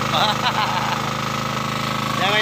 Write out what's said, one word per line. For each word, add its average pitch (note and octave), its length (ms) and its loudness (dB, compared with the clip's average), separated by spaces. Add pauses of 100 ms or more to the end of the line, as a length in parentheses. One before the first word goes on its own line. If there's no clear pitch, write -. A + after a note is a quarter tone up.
<laughs> - 2250 0
Yan F#3+ 80 4
nga G#3+ 100 4